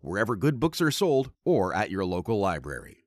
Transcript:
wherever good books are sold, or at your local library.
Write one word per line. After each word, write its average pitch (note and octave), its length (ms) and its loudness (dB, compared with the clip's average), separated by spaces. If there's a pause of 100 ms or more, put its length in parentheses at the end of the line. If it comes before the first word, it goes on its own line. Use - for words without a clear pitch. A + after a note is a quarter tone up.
wherever G2+ 360 -2
good C3+ 240 0
books D#3+ 200 0
are D#3+ 100 2
sold, C#3 400 2 (140)
or G2+ 280 2
at G2 180 0
your F#2+ 140 -2
local F#2 360 -2
library. D2 680 -6